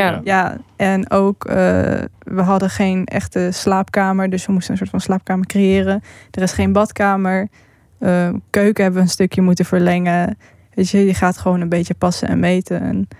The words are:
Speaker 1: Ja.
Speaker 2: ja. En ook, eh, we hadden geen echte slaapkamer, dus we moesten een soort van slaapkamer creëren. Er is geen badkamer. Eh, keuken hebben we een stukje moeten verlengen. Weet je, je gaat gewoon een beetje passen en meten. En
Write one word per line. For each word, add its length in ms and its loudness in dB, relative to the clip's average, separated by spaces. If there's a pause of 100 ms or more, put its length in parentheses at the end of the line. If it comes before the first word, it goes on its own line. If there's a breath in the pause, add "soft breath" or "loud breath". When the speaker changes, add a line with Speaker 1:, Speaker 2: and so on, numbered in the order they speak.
Speaker 1:
Ja. 220 0
Speaker 2:
ja. 320 0 (200)
En 340 0
ook, 340 0
eh, 100 -4 (640)
we 240 -6
hadden 280 0
geen 360 0
echte 460 -4
slaapkamer, 800 0
dus 160 -4
we 60 -2
moesten 200 0
een 60 -2
soort 120 -6
van 100 -4
slaapkamer 460 -2
creëren. 560 2 (280 loud breath)
Er 120 -6
is 100 0
geen 200 0
badkamer. 760 0 (500 soft breath)
Eh, 300 0 (220)
keuken 320 2
hebben 180 2
we 60 6
een 60 -2
stukje 300 0
moeten 220 4
verlengen. 760 0 (360 soft breath)
Weet 160 0
je, 160 4
je 80 2
gaat 240 0
gewoon 220 0
een 80 -2
beetje 260 -2
passen 340 -2
en 120 0
meten. 400 0
En 280 -4 (120 soft breath)